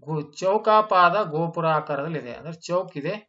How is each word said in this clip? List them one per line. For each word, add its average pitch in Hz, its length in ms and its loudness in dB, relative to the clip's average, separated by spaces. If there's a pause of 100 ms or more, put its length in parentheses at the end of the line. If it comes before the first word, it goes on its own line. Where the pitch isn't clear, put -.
ಗೋ-, 151 360 -8
ಚೌಕಾಪಾದ 202 840 4
ಗೋಪುರ 165 440 -2
ಆಕಾರದಲ್ಲಿದೆ. 147 680 -2
ಅಂದ್ರೆ 135 180 -12
ಚೌಕ್ 170 460 -6
ಇದೆ 156 160 -6 (140)